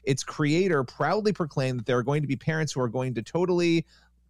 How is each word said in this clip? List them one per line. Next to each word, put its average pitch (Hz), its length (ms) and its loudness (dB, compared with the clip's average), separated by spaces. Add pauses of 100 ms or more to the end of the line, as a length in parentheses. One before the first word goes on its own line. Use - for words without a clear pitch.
its 135 180 0
creator 156 600 2
proudly 196 480 0
proclaimed 131 480 -2
that 110 60 -8
there 123 120 2
are 120 60 0
going 143 200 0
to 135 40 -2
be 135 80 -2
parents 156 380 -2
who 135 80 -2
are 123 80 0
going 127 240 -4
to 113 80 -4
totally 170 640 0 (440)